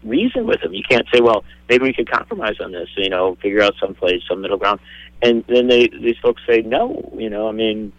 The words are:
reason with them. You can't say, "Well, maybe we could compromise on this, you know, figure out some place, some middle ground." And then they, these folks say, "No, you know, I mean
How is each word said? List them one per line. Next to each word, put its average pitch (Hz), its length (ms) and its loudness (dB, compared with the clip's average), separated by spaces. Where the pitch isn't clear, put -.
reason 220 440 -2
with 247 160 -2
them. - 120 -8
You - 80 -10
can't 117 300 0
say, 123 80 6
"Well, 113 240 4
maybe 123 160 4
we 131 80 0
could 120 180 -4
compromise 123 500 -4
on 95 120 -10
this, 87 240 -10
you 98 140 -2
know, 92 260 0
figure 101 260 0
out 101 160 2
some 98 160 -4
place, 90 320 -2
some 92 140 -4
middle 95 180 -4
ground." 101 220 0
And 120 240 2
then 123 220 2
they, 120 200 6
these 117 300 -2
folks 120 280 -2
say, 117 160 2
"No, 139 540 -4
you 113 140 -8
know, 104 180 -4
I 110 40 -4
mean 107 460 -4